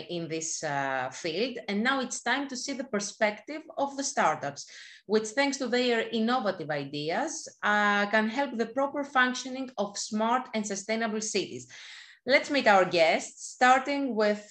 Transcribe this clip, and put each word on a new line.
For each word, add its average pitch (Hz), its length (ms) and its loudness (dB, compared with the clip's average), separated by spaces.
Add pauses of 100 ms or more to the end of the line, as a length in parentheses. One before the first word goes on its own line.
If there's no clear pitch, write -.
in 170 200 -6
this, 160 340 -6
uh, 135 480 -2
field. 202 460 -4 (100)
And 202 160 0
now 262 160 2
it's 254 220 -6
time 269 260 -2
to 262 80 -10
see 277 180 -6
the 262 120 -6
perspective 214 800 -2 (140)
of 277 200 0
the 277 60 -2
startups, 156 680 0 (380)
which 214 220 2
thanks 277 280 0
to 254 100 -4
their 240 420 2
innovative 220 600 0
ideas, 151 800 -4 (140)
uh, 208 420 4
can 214 240 2
help 254 280 -2
the 226 100 0
proper 277 360 -2
functioning 254 760 0
of 202 200 -4
smart 233 560 0
and 214 120 -2
sustainable 214 540 -2
cities. 165 480 -4 (560)
Let's 294 280 2
meet 254 160 2
our 190 180 8
guests, 175 720 2
starting 262 600 4
with, 208 360 2